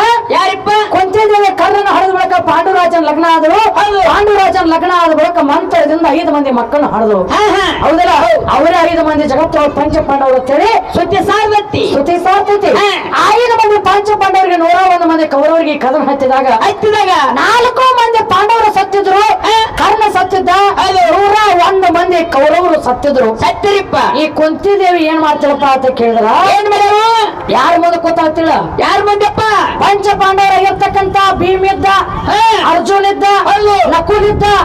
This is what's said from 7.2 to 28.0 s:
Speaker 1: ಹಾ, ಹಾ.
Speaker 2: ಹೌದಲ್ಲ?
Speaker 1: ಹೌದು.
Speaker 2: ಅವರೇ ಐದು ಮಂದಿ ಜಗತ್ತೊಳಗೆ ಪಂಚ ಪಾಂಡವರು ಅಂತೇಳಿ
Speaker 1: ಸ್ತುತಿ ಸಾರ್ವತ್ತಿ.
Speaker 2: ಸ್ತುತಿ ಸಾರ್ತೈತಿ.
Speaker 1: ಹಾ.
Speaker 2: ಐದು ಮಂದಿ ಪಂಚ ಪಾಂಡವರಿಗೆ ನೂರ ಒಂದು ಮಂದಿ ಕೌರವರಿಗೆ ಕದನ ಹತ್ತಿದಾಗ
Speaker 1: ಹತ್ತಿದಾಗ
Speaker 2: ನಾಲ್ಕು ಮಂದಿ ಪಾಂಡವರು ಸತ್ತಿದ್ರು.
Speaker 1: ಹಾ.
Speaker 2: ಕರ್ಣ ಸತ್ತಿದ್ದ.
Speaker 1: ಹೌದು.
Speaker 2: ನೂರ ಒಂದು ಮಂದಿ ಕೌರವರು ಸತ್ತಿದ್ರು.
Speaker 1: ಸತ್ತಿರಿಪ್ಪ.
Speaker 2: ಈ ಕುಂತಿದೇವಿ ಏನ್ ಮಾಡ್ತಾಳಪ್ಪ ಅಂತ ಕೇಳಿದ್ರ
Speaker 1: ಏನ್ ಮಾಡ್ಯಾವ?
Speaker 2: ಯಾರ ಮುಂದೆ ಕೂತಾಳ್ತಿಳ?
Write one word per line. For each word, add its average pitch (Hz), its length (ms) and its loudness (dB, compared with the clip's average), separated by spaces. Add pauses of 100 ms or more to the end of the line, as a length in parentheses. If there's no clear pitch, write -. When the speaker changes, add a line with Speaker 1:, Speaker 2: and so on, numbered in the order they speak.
Speaker 1:
ಹಾ, 294 260 -2
ಹಾ. 349 380 -2
Speaker 2:
ಹೌದಲ್ಲ? 339 240 2
Speaker 1:
ಹೌದು. 302 360 0
Speaker 2:
ಅವರೇ 330 460 2
ಐದು 320 120 0
ಮಂದಿ 302 200 -2
ಜಗತ್ತೊಳಗೆ 294 440 0
ಪಂಚ 294 300 -2
ಪಾಂಡವರು 269 360 0
ಅಂತೇಳಿ 277 360 0 (200)
Speaker 1:
ಸ್ತುತಿ 349 260 -2
ಸಾರ್ವತ್ತಿ. 415 720 -2
Speaker 2:
ಸ್ತುತಿ 285 340 -2
ಸಾರ್ತೈತಿ. 392 420 0
Speaker 1:
ಹಾ. 392 220 0 (440)
Speaker 2:
ಐದು 480 240 2
ಮಂದಿ 415 220 2
ಪಂಚ 403 320 0
ಪಾಂಡವರಿಗೆ 381 460 0
ನೂರ 339 200 2 (180)
ಒಂದು 339 140 0
ಮಂದಿ 320 200 0
ಕೌರವರಿಗೆ 302 500 0
ಕದನ 269 320 -2
ಹತ್ತಿದಾಗ 269 360 0
Speaker 1:
ಹತ್ತಿದಾಗ 392 640 0 (220)
Speaker 2:
ನಾಲ್ಕು 480 540 0 (100)
ಮಂದಿ 453 280 0
ಪಾಂಡವರು 427 500 0
ಸತ್ತಿದ್ರು. 392 460 0
Speaker 1:
ಹಾ. 440 360 0 (220)
Speaker 2:
ಕರ್ಣ 415 240 0 (100)
ಸತ್ತಿದ್ದ. 370 360 -2 (320)
Speaker 1:
ಹೌದು. 370 220 0 (100)
Speaker 2:
ನೂರ 403 220 2 (340)
ಒಂದು 381 240 0
ಮಂದಿ 349 320 0
ಕೌರವರು 311 600 0
ಸತ್ತಿದ್ರು. 247 520 0
Speaker 1:
ಸತ್ತಿರಿಪ್ಪ. 381 600 -2 (200)
Speaker 2:
ಈ 302 120 0
ಕುಂತಿದೇವಿ 349 760 0
ಏನ್ 320 160 0
ಮಾಡ್ತಾಳಪ್ಪ 294 440 0
ಅಂತ 262 220 0
ಕೇಳಿದ್ರ 233 380 0
Speaker 1:
ಏನ್ 392 460 2
ಮಾಡ್ಯಾವ? 403 160 2 (640)
Speaker 2:
ಯಾರ 320 300 2
ಮುಂದೆ 339 180 0
ಕೂತಾಳ್ತಿಳ? 330 500 -2 (320)